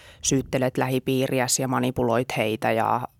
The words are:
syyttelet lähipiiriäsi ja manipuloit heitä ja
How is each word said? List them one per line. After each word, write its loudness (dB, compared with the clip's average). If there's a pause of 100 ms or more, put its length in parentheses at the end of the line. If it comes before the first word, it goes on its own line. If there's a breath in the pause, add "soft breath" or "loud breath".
(220 loud breath)
syyttelet 0
lähipiiriäsi 0
ja -2
manipuloit 0
heitä 0
ja 0 (200)